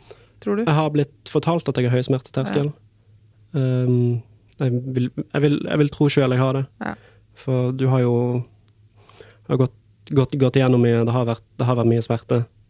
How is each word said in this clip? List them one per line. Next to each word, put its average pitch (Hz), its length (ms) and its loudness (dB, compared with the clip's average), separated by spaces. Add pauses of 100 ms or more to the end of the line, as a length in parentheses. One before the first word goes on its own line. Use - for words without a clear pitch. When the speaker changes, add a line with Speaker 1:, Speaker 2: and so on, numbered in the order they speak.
(400)
Speaker 1:
tror 202 200 -4
du? 233 40 -2
Speaker 2:
Jeg 156 120 2
har 156 160 0
blitt - 400 -4
fortalt 165 360 -2
at 139 120 -2
jeg 123 100 2
har 123 80 2
høy 123 60 0
smerteterskel. 135 680 -2
Speaker 1:
Ja. - 880 -14
Speaker 2:
Ehm, 123 640 0 (380)
jeg 131 120 0 (240)
vil, 123 140 -2 (240)
jeg 139 80 -2
vil, 147 240 2
jeg 151 140 -2
vil 147 100 2
tro - 200 0
selv 131 260 2
jeg 127 40 2
har 131 140 2
det. 135 120 -2 (200)
Speaker 1:
Ja. 85 80 -8 (420)
Speaker 2:
For 127 360 -2
du 131 160 -2
har 127 160 2
jo, 120 120 0 (1300)
har 143 100 0
gått, 127 180 0 (320)
gått, 135 300 0
gått 131 220 2
igjennom 127 240 4
mye, 117 220 2
det 117 100 0
har 127 100 0
vært, 117 180 -4 (140)
det 120 100 -2
har 127 80 2
vært 117 160 2
mye 117 140 0
smerte. 120 360 -2 (280)